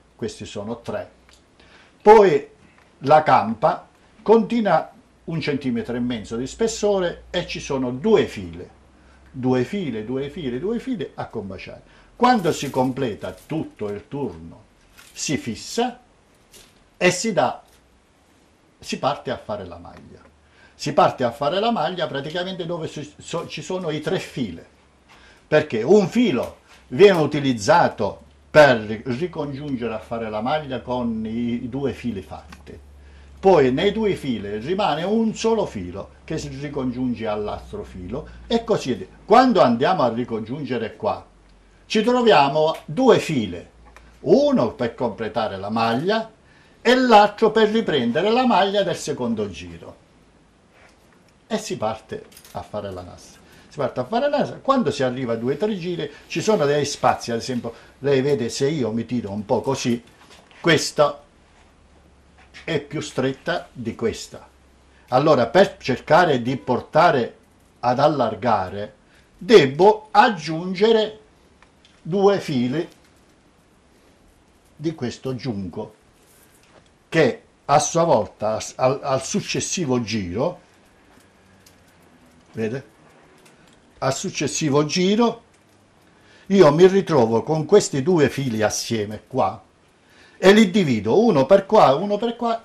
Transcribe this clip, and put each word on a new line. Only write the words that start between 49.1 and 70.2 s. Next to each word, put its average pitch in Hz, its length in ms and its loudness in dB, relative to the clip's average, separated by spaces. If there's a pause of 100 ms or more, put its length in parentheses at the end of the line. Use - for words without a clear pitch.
giro. 85 480 -16 (1500)
E 220 100 -4
si 208 200 -8
parte 110 480 -8 (280)
a 95 100 -12
fare 101 280 -10
la 90 120 -12
nassa. - 360 -20 (300)
Si - 80 -20
parte - 240 -4
a - 40 -6
fare 254 240 -2
la 294 100 0
nassa. 160 160 -4
Quando 247 360 0
si 131 140 -4
arriva 123 300 -4
a - 20 -2
due 120 180 -4
o - 20 -4
tre 214 220 -4
giri, 165 320 -8 (160)
ci - 140 -6
sono 190 240 0
dei 143 200 2
spazi, - 460 -2
ad 117 80 -4
esempio, 117 340 -8 (280)
lei 131 200 2
vede 127 280 -2
se 139 200 -2
io 139 220 -2
mi 113 140 -4
tiro 110 260 -6
un 101 140 -8
po' 117 160 0
così, 123 420 -4 (580)
questa - 600 0 (1400)
è 160 160 -4
più 151 200 -10
stretta 139 720 -6
di 113 220 -8
questa. - 540 -8 (600)
Allora, 131 380 4
per 196 320 4
cercare 143 640 2
di 131 140 -4
portare - 800 0 (440)
ad 123 200 0
allargare, 107 920 -2 (440)
devo 185 720 4
aggiungere 202 1080 2 (840)